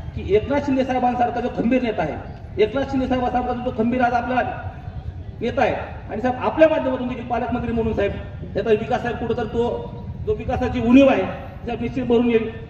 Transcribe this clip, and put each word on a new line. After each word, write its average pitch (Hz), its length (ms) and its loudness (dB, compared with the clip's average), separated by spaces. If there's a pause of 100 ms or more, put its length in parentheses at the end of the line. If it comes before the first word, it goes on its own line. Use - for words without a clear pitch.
(160)
की 190 200 0
एकनाथ 269 300 2
शिंदे 262 180 2
साहेबांसारखा 247 560 0
जो 240 180 -2
खंबीर 247 240 4
नेता 220 200 -2
आहे, - 640 -2
एकनाथ 262 280 0
शिंदे 262 160 0
साहेबांसारखा 247 460 0 (120)
जो 254 120 -2
खंबीर 240 240 2
आज 247 120 2
आपला 247 280 0 (1000)
नेता 240 200 0
आहे 180 120 2 (380)
आणि 220 100 -6
साहेब 247 240 -2
आपल्या 311 240 6
माध्यमातून 262 380 0
देखील 233 180 -6
पालकमंत्री 240 460 -2
म्हणून 220 220 0
साहेब 196 180 0 (420)
त्याचा 214 160 -2
विकास 220 320 2
साहेब 233 160 -4
कुठं 226 200 -2
तर 226 80 -4
तो 233 220 0 (580)
जो 214 80 0
विकासाची 247 480 -2
उणीव 262 280 8
आहे 196 120 2
साहेब - 600 -6
निश्चित 240 240 -4
भरून 240 240 4
येईल. 226 200 2 (200)